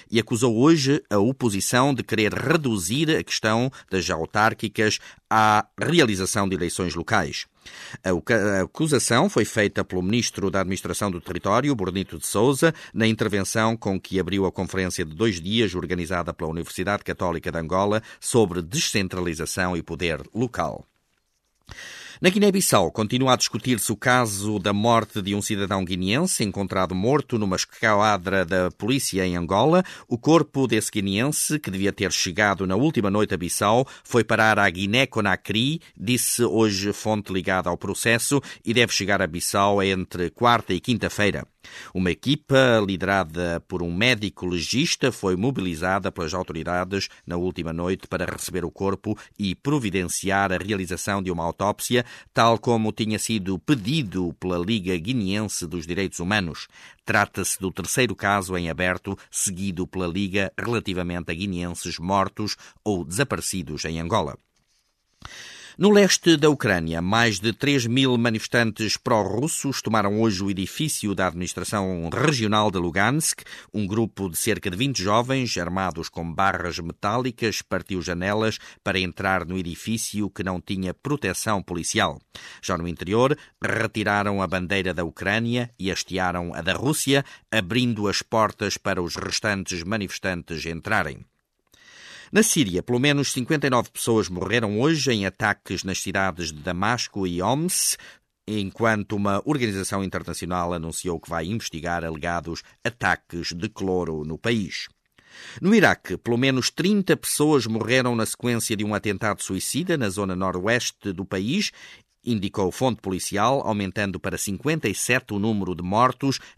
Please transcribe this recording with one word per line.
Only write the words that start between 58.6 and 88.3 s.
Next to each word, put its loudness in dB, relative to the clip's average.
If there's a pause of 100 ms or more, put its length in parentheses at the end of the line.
aberto, -2 (120)
seguido -4
pela -4
Liga 0
relativamente -4
a -6
guineenses -6
mortos -2 (260)
ou 0
desaparecidos -4
em -4
Angola. -2 (1400)
No 6
leste 6
da 4
Ucrânia, 2
mais 2
de 0
três 2
mil 4
manifestantes 0
pró-russos 0
tomaram 2
hoje 2
o 0
edifício -2
da 2
administração -4
regional 2
de -2
Lugansk. 0 (320)
Um -2
grupo -2
de -8
cerca -2
de -4
vinte -2
jovens, 0
armados -4
com -8
barras 0
metálicas, -4
partiu -4
janelas -2 (240)
para 0
entrar -2
no -4
edifício -4
que -8
não -4
tinha -6
proteção -4
policial. -2 (420)
Já -2
no -4
interior, 0 (240)
retiraram 0
a 0
bandeira -2
da -4
Ucrânia -2
e -4
hastearam -4
a -6
da -2
Rússia, 0 (260)
abrindo 0
as 0
portas 0